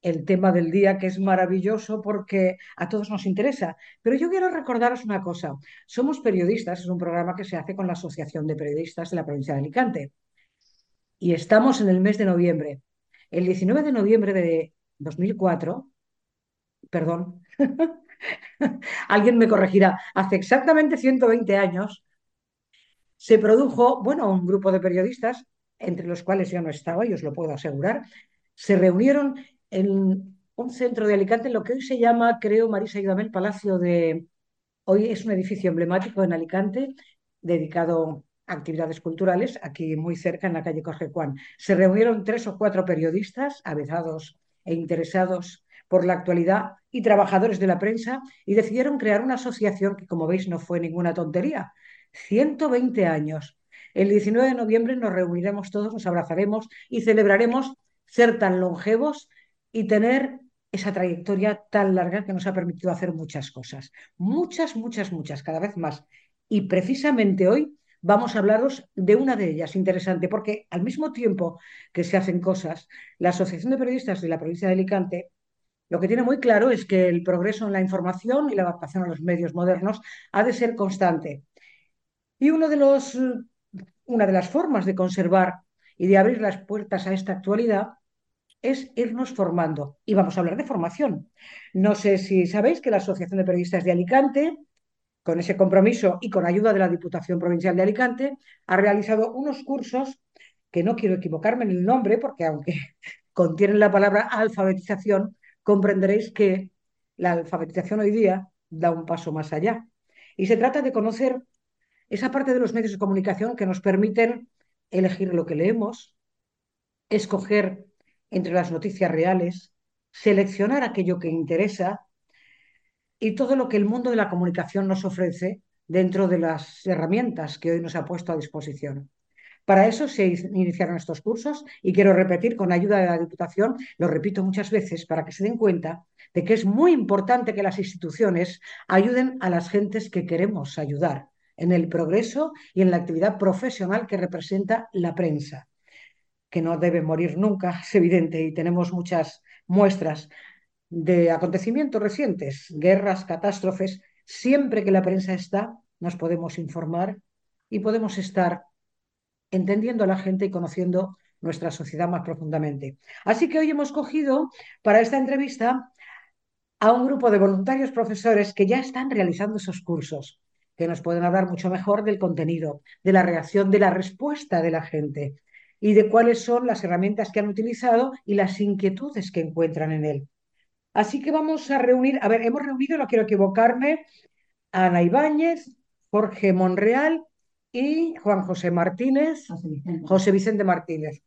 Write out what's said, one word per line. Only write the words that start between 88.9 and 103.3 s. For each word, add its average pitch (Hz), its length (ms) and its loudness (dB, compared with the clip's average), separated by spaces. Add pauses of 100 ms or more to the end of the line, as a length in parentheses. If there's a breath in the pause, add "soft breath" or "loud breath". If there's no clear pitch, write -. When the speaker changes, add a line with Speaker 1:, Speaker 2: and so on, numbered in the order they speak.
Speaker 1:
irnos 233 380 -4
formando. 165 720 -2
Y 220 80 -2
vamos 190 240 4
a 180 40 0
hablar 175 160 -2
de 285 80 -6
formación. 185 640 -4 (440 loud breath)
No 202 220 2
sé 202 220 2
si 190 300 2
sabéis 220 340 0
que 247 100 -2
la 202 60 2
Asociación 190 400 -4
de 185 80 2
Periodistas 180 380 0
de 180 80 2
Alicante, 269 640 2 (640)
con 165 160 -2
ese 180 180 -2
compromiso 190 640 6
y 220 80 -8
con 180 160 0
ayuda 208 280 2
de 202 60 2
la 185 100 4
Diputación 175 500 -4
Provincial 175 360 0
de 180 80 4
Alicante, 247 540 0 (300 soft breath)
ha 185 100 2
realizado 214 560 2
unos 269 300 -6
cursos 269 560 -6 (520 soft breath)
que 170 120 0
no 214 120 0
quiero 185 200 0
equivocarme 185 500 -2
en 190 60 0
el 180 140 0
nombre, 226 320 2
porque - 280 -6
aunque 151 280 -4
<laughs> - 600 -14